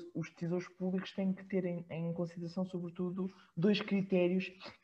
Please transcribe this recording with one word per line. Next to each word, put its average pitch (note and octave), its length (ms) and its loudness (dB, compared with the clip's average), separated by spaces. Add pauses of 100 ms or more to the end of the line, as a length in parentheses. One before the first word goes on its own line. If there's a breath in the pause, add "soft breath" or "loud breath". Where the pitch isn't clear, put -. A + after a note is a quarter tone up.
(160)
os E3 140 -4
decisores F3 400 -2
públicos F#3 420 -4
têm F#3+ 220 2
que F#3+ 100 -10
ter F#3 220 0
em, F3 240 -4
em E3 240 -2
consideração, E3+ 500 -4
sobretudo, F3+ 640 -4 (280 soft breath)
dois F#3 240 6
critérios F#3 640 4 (360 loud breath)